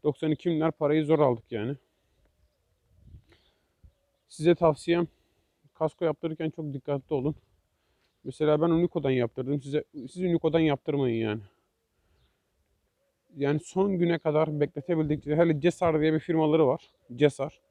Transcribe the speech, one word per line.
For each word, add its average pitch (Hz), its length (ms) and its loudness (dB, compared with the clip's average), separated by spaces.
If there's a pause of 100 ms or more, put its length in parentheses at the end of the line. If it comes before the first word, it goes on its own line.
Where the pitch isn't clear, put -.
Doksan 151 280 -2
iki 156 180 -4
milyar 160 220 0
parayı 151 340 -2
zor 147 140 2
aldık 123 320 0
yani. 117 240 -6 (2500)
Size 165 280 2
tavsiyem 170 520 2 (640)
kasko 160 320 -4
yaptırırken 160 440 -4
çok 151 240 -10
dikkatli 139 400 -6
olun. 143 220 -2 (880)
Mesela 151 380 0
ben 170 80 2
Unico'dan 165 420 0
yaptırdım. 131 500 -2
Size, 135 220 -4 (100)
siz 135 240 -14
Unico'dan 165 420 0
yaptırmayın 139 680 0
yani. 107 160 -4 (2000)
Yani 143 220 0
son 190 380 -2
güne 170 200 0
kadar 151 420 0
bekletebildikçe, 151 760 -2
hele 156 260 2
Cesar 165 400 0
diye 156 120 2
bir 156 60 0
firmaları 160 480 2
var. 135 220 -2 (260)
Cesar. 139 440 0 (120)